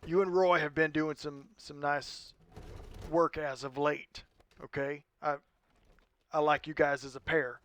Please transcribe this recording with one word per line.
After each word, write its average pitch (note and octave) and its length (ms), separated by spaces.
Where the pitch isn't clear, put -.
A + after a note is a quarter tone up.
You F3 160
and F3+ 120
Roy F3+ 240
have D3+ 140
been D#3 160
doing D#3 260
some, C#3+ 420
some D3 220
nice C#3+ 540
work E3 260
as C3+ 260
of C3+ 140
late, D3 460
okay? C#3+ 400
I, D3+ 140
I D#3+ 60
like D3+ 260
you D#3 80
guys C#3+ 320
as C3 100
a C3+ 40
pair. C3 460